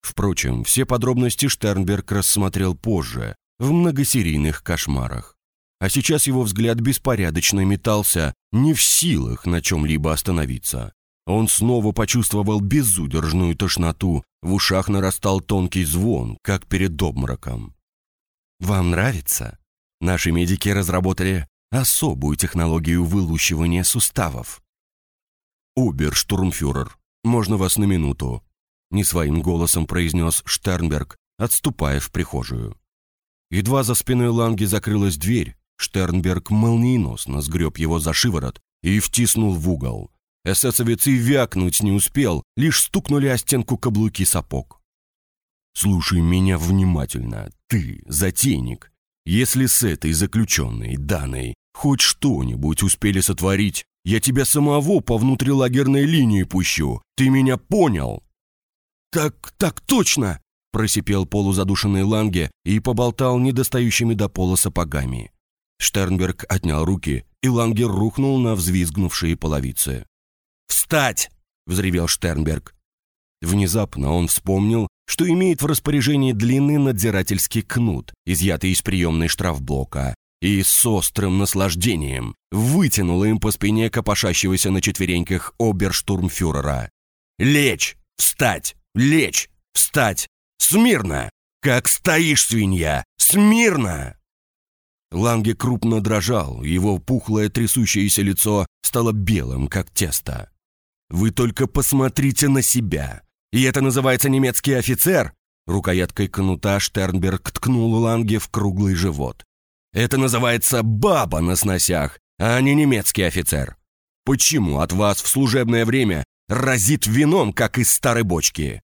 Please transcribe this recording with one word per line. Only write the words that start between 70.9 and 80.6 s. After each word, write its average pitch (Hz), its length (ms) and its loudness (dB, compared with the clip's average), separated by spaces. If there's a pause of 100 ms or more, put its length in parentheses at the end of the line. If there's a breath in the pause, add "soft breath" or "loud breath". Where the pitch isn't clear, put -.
взревел 87 420 0
Штернберг. 78 680 -2 (640)
Внезапно 87 720 0
он 85 160 0
вспомнил, 101 600 0 (200)
что 175 220 -2
имеет 180 320 2
в 143 40 -2
распоряжении 143 640 0
длинный 135 460 2
надзирательский 107 840 0
кнут, 107 520 -2 (120)
изъятый 90 460 0
из 90 100 0
приемной 85 460 0
штрафблока, 67 880 -4 (260)
и 98 220 2